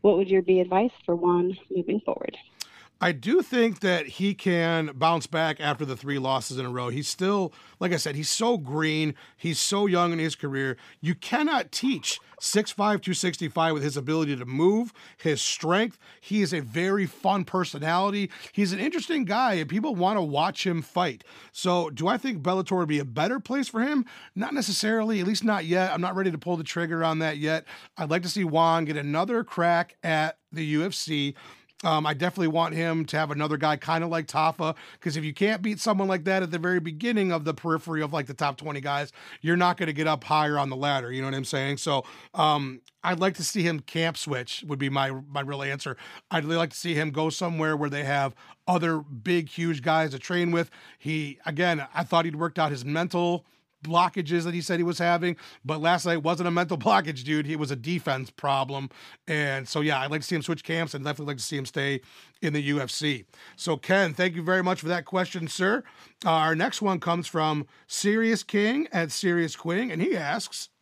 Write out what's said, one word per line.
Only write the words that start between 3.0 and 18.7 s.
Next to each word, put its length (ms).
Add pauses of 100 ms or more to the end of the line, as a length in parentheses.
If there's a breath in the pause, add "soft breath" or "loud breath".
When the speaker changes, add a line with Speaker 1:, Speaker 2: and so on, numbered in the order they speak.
Speaker 2:
I 100
do 300
think 400
that 260
he 260
can 640
bounce 320
back 320
after 240
the 140
three 200
losses 400
in 80
a 40
row. 180
He's 220
still, 420 (260 loud breath)
like 140
I 60
said, 180
he's 140
so 280
green. 580 (200 loud breath)
He's 240
so 260
young 280
in 40
his 160
career. 440 (240 loud breath)
You 120
cannot 600
teach 480 (180 soft breath)
six 320
five, 300
two 120
sixty-five 600
with 100
his 140
ability 400
to 80
move, 480 (240 loud breath)
his 240
strength. 580 (220 soft breath)
He 200
is 120
a 80
very 440
fun 380
personality. 880 (220 loud breath)
He's 180